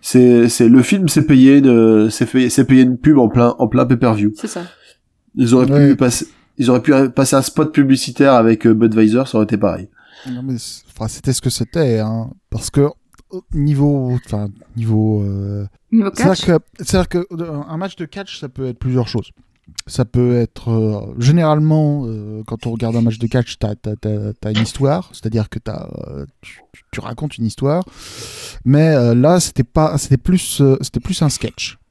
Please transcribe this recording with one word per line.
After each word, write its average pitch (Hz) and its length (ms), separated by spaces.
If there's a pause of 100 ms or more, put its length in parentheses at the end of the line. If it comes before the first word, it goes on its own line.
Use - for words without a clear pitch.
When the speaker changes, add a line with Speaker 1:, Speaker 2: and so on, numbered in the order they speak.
Speaker 1:
c'est, 123 480
c'est, 120 180
le 127 140
film 190 260
s'est 151 180
payé 139 340
une, 113 500
s'est 120 160
fait, 127 240
s'est 131 160
payé 131 160
une 127 160
pub 147 220
en 117 100
plein, 120 280
en 120 120
plein 120 160
pay-per-view. 117 500
Speaker 2:
C'est - 120
ça. 175 160 (720)
Speaker 1:
Ils 123 200
auraient 127 160
Speaker 3:
Ouais. 143 180
Speaker 1:
pu 135 60
passer, 123 320 (320)
ils 120 100
auraient 123 140
pu 151 100 (160)
passer 139 260
un 135 60
spot 156 320
publicitaire 135 600
avec, 113 340
euh, 113 80
Budweiser, 110 500
ça 120 120
aurait 107 80
été 107 120
pareil. 92 320 (420)
Speaker 3:
Non, 123 120
mais 131 160
c'est, - 240 (120)
enfin, 113 120
c'était - 260
ce - 80
que - 80
c'était, 123 500
hein, 113 300 (220)
parce - 180
que, 143 120 (520)
euh, 185 60 (160)
niveau, 143 560 (140)
enfin, 104 240 (280)
niveau, 107 460
euh, 101 420 (260)
Speaker 2:
Niveau 220 220
Speaker 3:
c'est-à-dire 285 320
Speaker 2:
catch. - 0
Speaker 3:
que, - 400
c'est-à-dire 185 240
que, - 80 (140)
euh, 160 360
un 160 100
match 185 180
de 175 100
catch, 196 340
ça 147 80
peut 131 200
être 123 100
plusieurs 127 300
choses. - 240 (560)
Ça - 180
peut 123 300
être, 117 340
euh, 110 300 (200)
généralement, 151 840
euh, 107 400
quand 117 220
on 117 40
regarde 113 240
un 117 60
match 113 160
de 117 80
catch, 120 320
t'as, 107 160
t'as, 107 220
t'as, 104 440
t'as 107 120
une 107 100
histoire, 135 520
c'est-à-dire 110 360
que - 80
t'as, - 300 (220)
euh, 69 180 (140)
tu, - 180 (140)
tu, - 180
tu - 80
racontes 123 400
une 113 80
histoire. 143 360 (840)
Mais, 151 300
euh, 120 200
là, 151 240
c'était - 240
pas, 156 340
c'était - 200
plus, - 440
euh, 135 200
c'était - 180
plus - 240
un 151 60
sketch - 500 (120)